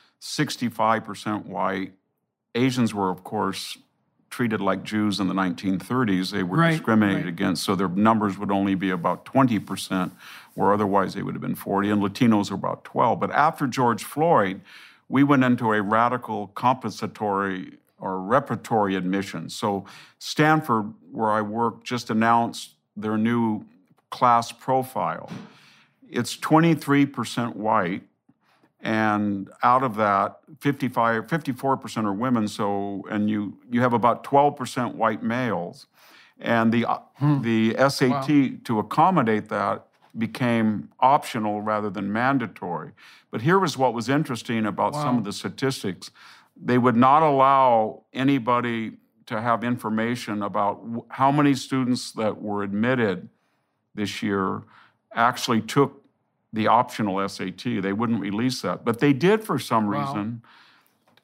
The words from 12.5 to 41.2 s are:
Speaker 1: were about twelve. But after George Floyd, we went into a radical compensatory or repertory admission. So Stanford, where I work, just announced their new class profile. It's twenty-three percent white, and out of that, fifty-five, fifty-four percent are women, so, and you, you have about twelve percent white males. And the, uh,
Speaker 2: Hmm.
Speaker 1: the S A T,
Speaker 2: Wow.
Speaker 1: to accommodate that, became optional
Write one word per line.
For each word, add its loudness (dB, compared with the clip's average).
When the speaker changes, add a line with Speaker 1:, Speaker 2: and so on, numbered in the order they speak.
Speaker 1:
were -6
about -6
twelve. 0
But -2
after 2
George 0
Floyd, 0
we 4
went 6
into 2
a 2
radical 0
compensatory -4
or -6
repertory 0
admission. -4
So -4
Stanford, 0
where -2
I 2
work, -2
just -6
announced 0
their -4
new 0
class 2
profile. -4
It's -4
twenty-three 4
percent -6
white, 0
and 0
out 4
of -2
that, 2
fifty-five, 0
fifty-four -2
percent -6
are 0
women, 0
so, -4
and 0
you, -4
you 0
have 2
about 2
twelve 2
percent -6
white -2
males. -4
And 2
the, 2
uh, -2
Speaker 2:
Hmm. 2
Speaker 1:
the 2
S 2
A 2
T, 4
Speaker 2:
Wow. -12
Speaker 1:
to -2
accommodate 2
that, -2
became 0
optional 2